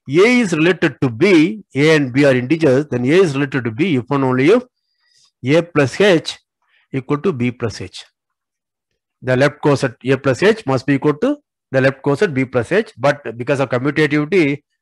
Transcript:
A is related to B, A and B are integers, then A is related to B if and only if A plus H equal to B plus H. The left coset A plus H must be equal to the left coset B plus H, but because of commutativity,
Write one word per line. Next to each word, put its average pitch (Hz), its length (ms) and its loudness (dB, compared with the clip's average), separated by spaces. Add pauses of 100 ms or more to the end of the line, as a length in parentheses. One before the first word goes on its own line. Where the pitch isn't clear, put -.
A 208 320 4
is 196 140 0
related 165 480 0
to 139 80 0
B, 175 540 2 (100)
A 151 220 2
and 139 180 -2
B 139 120 2
are 135 100 4
integers, 139 520 0
then 123 180 -4
A 127 40 0
is 175 240 2
related 139 300 -4
to 117 80 -4
B 139 240 -2
if 123 160 -4
and 139 120 0
only 131 260 2
if 247 140 2 (800)
A 151 200 2
plus 143 360 -2
H 185 380 0 (540)
equal 143 260 -6
to 175 160 -4
B 123 180 -2
plus 117 300 -10
H. - 240 -16 (1160)
The 127 120 0
left 143 280 0
coset 135 400 0
A 131 140 0
plus 135 260 -2
H 220 240 2
must 131 180 -2
be 143 80 0
equal 147 220 0
to 269 220 -2 (340)
the 131 100 0
left 131 220 -2
coset 147 320 -2
B 131 100 0
plus 123 260 -4
H, 214 240 -2
but 139 400 -4
because 123 240 -4
of 139 100 -4
commutativity, 147 920 -2 (200)